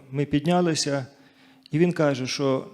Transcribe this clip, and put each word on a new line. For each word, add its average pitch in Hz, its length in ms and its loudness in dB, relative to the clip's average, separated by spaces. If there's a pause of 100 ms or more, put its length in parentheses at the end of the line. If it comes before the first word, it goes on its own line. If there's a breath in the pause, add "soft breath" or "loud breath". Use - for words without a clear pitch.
(120)
Ми 143 140 -2
піднялися, 147 840 0 (640 soft breath)
і 151 80 0
він 175 120 4
каже, 139 360 0
що 135 460 -2